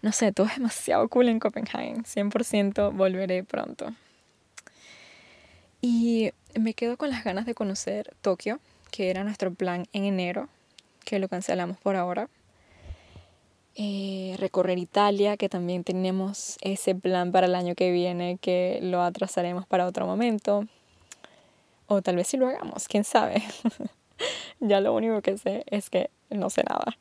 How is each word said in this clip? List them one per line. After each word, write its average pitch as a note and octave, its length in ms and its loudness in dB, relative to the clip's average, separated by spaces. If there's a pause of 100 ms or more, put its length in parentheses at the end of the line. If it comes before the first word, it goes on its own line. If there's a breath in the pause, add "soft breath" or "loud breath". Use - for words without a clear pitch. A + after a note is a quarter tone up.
No G#3+ 100 2
sé, G#3 200 4
todo G3 140 4
es G#3+ 100 -2
demasiado A3+ 520 2
cool B3 200 6
en A3+ 100 4
Copenhagen. A3 680 -4
Cien G3+ 260 -2
por A3+ 140 -6
ciento G3+ 480 2
volveré F#3 520 0
pronto. - 500 -8 (1900 loud breath)
Y A#3 500 4 (280)
me A3 160 2
quedo A#3+ 220 -2
con D4 140 -2
las A#3+ 120 -4
ganas G3+ 240 -2
de A#3 80 -4
conocer G3+ 680 -4
Tokio, G#3 380 0 (300 soft breath)
que F#3 200 -2
era F#3 140 -2
nuestro G3+ 280 -2
plan F3+ 400 -2
en G3 120 -2
enero, F#3 440 -2 (560)
que G#3 140 -2
lo F#3+ 100 -2
cancelamos F3+ 500 -4
por G3 180 0
ahora. F3+ 320 -2 (1500 loud breath)
Eh, G3 600 -4
recorrer F3+ 400 2
Italia, G3+ 580 4
que G3 140 0
también F3+ 340 -2
tenemos F#3+ 760 -2
ese G3 320 0
plan F3+ 360 0
para F#3 160 6
el F3+ 80 2
año F3 200 0
que F3+ 180 2
viene, F3 480 0
que F3+ 400 0
lo F3+ 220 0
atrasaremos F3+ 640 -2
para F#3 200 2
otro F#3 200 -4
momento. G#3 600 0 (1200 soft breath)
O G3+ 140 2
tal F3+ 160 0
vez F3 100 2
sí C4+ 120 -2
lo B3+ 100 4
hagamos, - 400 -6
quién G#3 160 2
sabe. A3+ 420 2
<laughs> - 440 -6 (680 loud breath)
Ya G3+ 200 4
lo A3 140 2
único A3 260 0
que G3 160 0
sé G3+ 300 -4
es - 240 -4
que - 180 0 (220)
no G3+ 180 -2
sé - 180 2
nada. - 340 -4